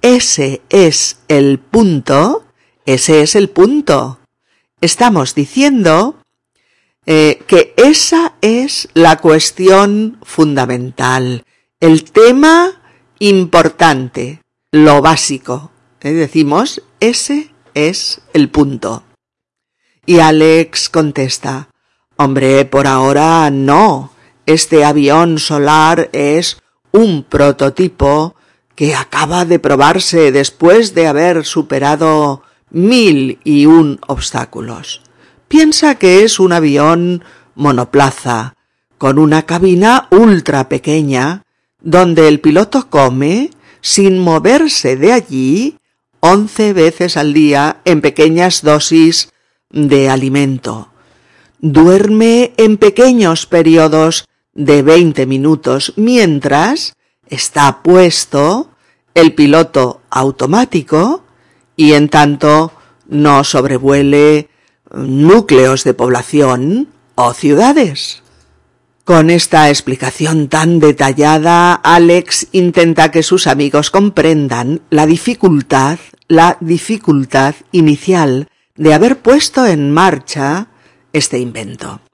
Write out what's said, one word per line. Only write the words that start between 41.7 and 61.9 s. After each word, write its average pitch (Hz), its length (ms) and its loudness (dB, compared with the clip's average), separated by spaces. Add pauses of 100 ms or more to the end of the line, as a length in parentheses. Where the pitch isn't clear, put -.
donde 165 480 2
el 151 120 2
piloto 202 500 0
come, 143 600 -2 (300)
sin 196 380 0
moverse 180 800 0
de 156 160 2
allí, 180 640 -2 (420)
once 208 520 0
veces 170 440 0
al 147 160 -2
día 147 520 0
en 165 160 0
pequeñas 160 600 0
dosis 160 680 0 (400)
de 139 400 0
alimento. 131 800 -4 (720)
Duerme 202 960 2
en 214 200 2
pequeños 208 720 2
periodos 160 800 2 (240)
de 147 300 0
veinte 156 440 2
minutos, 139 720 -2
mientras 196 1000 -2 (320)
está 139 540 -2
puesto 175 880 0 (440)
el 165 200 4
piloto 143 760 0
automático 156 1120 -2 (520)
y 151 160 4